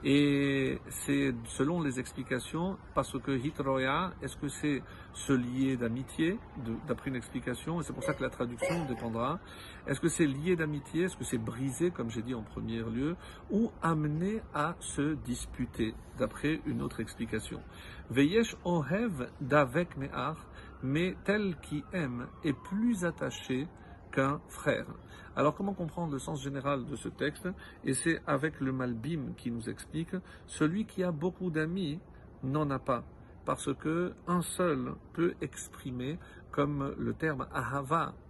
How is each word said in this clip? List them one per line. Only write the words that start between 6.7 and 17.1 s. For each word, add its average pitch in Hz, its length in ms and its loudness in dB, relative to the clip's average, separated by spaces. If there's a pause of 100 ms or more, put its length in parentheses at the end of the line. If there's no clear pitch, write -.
d'après 131 220 -2
une 127 60 -2
explication, 127 640 -4
et 143 40 -2
c'est - 80 -6
pour 120 100 -4
ça 135 100 0
que - 120 -2
la 123 40 0
traduction 123 580 0
dépendra, 123 520 0 (480)
est-ce 139 140 0
que 170 80 4
c'est 160 180 6
lié 147 300 4
d'amitié, 156 480 0
est-ce 180 120 0
que - 60 -6
c'est 127 160 0
brisé, 131 540 2
comme 117 180 -2
j'ai 110 120 -2
dit 127 120 -2
en 113 80 -4
premier 113 380 -4
lieu, 120 340 0 (380)
ou 220 180 4 (100)
amené 165 600 2 (100)
à 151 280 2
se 147 340 0
disputer, 120 800 -2 (240)
d'après - 480 2
une 117 160 0
autre - 160 -4
explication. 110 640 -4 (480)